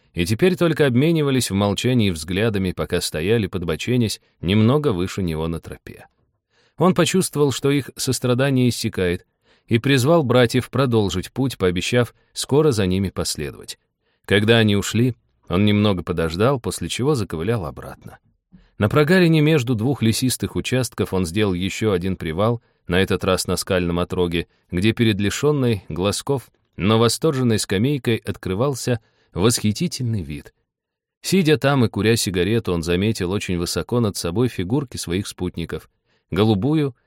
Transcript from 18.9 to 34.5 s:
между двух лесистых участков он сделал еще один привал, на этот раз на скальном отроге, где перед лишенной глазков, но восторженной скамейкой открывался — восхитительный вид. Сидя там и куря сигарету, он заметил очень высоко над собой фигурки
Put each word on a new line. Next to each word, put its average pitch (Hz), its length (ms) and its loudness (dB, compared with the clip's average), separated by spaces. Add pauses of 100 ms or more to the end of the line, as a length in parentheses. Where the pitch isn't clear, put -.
между 143 340 2
двух 113 280 -2
лесистых 113 520 0
участков 113 580 -4
он 92 140 0
сделал 98 280 0
еще 95 380 -2
один 92 240 -2
привал, 101 460 -2 (240)
на 87 140 2
этот 92 240 0
раз 92 220 2
на 90 100 0
скальном 87 420 0
отроге, 87 480 -2 (240)
где 101 220 2
перед 110 260 2
лишенной 120 720 0
глазков, 101 640 -4 (260)
но 107 220 2
восторженной 120 600 2
скамейкой 120 580 0
открывался — 117 840 -4 (340)
восхитительный 110 880 -2
вид. 71 320 -12 (640)
Сидя 156 360 2
там 135 280 2
и 104 40 2
куря 107 280 2
сигарету, 95 560 0
он 85 100 0
заметил 90 500 -2
очень 95 260 -2
высоко 87 420 -2
над 104 160 -2
собой 104 320 -2
фигурки 117 480 -6